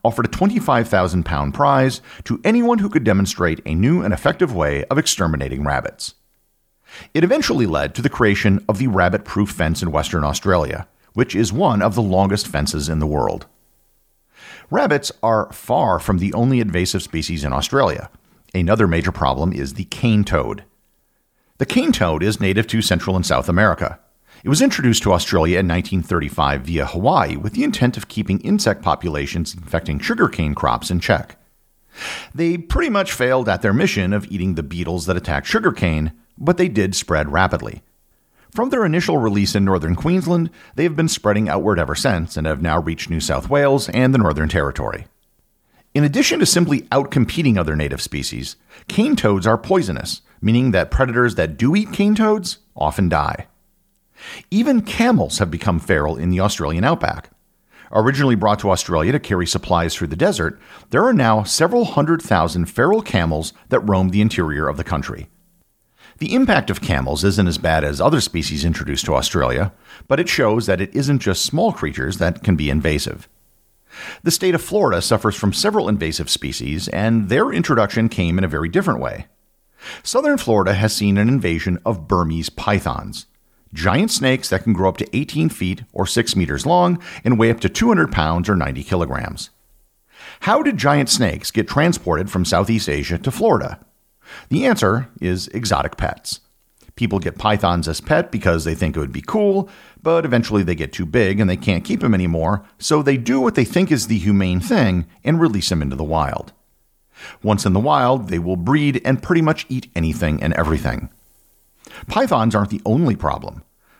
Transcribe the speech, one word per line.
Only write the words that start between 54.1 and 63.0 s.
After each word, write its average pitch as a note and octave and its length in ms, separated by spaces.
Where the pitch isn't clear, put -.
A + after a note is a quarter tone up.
Even A#3+ 320
camels G#3+ 580
have F2+ 120
become E2+ 280
feral D#2 380
in E2+ 120
the F2+ 100
Australian F2 440
outback. - 460
Originally C3 440
brought G#2 240
to G2 120
Australia F2 400
to C#3+ 80
carry F2 260
supplies E2+ 480
through F2 140
the D#2 80
desert, D3+ 440
there D#3 160
are B3+ 80
now A2+ 300
several G3+ 420
hundred D#3+ 360
thousand E2+ 440
feral F#3 360